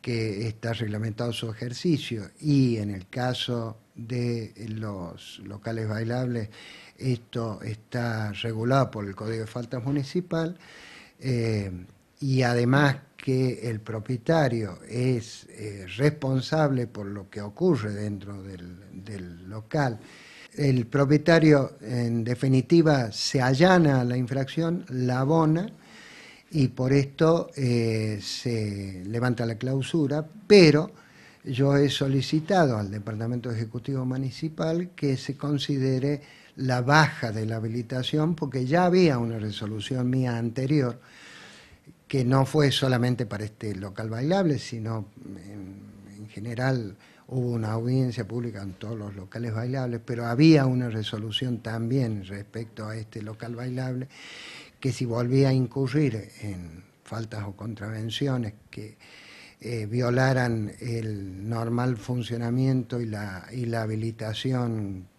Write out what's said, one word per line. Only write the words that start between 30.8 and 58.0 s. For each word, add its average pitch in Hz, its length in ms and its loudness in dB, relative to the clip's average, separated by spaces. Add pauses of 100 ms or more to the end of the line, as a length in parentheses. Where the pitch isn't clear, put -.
yo 139 320 2
he 143 120 4
solicitado 139 880 2
al 101 140 -4
Departamento 113 580 -6
Ejecutivo 117 560 -6
Municipal 160 880 -4
que 139 220 0
se 135 180 -8
considere 139 840 0 (360)
la 127 240 0
baja 143 500 4
de 110 140 -4
la 113 100 -2
habilitación, 127 800 -2
porque 131 300 -4
ya 165 180 4
había 175 340 6
una 117 220 -2
resolución 107 720 -4
mía 127 280 0
anterior, 127 600 0 (1080)
que 131 200 0
no 135 200 6
fue 147 240 6
solamente 123 560 2
para 104 200 -6
este 104 280 -8
local 101 360 -8
bailable, 147 500 2
sino 110 480 -6 (180)
en, 98 540 -14 (340)
en 107 140 -16
general 117 680 -2 (320)
hubo 127 220 -2
una 110 200 -2
audiencia 120 560 0
pública 113 340 -8
en 98 120 -10
todos 110 260 -10
los 104 160 -10
locales 110 380 -8
bailables, 120 520 -4
pero 117 200 -4
había 139 400 8
una 127 240 2
resolución 110 720 -4
también 113 640 -2
respecto 104 600 -12
a 110 120 -10
este 110 240 -12
local 110 340 -10
bailable, 127 540 -6 (680)
que 131 120 -2
si 127 140 -4
volvía 123 440 2
a 131 40 4
incurrir 131 800 0 (100)
en 90 420 -10 (200)
faltas 110 420 -10
o 98 100 -10
contravenciones 110 1000 -4 (140)